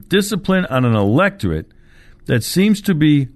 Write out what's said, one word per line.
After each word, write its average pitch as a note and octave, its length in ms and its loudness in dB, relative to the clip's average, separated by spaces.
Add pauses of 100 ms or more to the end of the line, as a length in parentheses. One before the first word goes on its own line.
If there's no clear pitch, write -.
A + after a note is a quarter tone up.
discipline F#3 580 -2
on C3 180 -2
an A2+ 120 2
electorate G#2 760 0 (560)
that B2 180 0
seems G3+ 380 0
to G3 120 0
be D3 420 2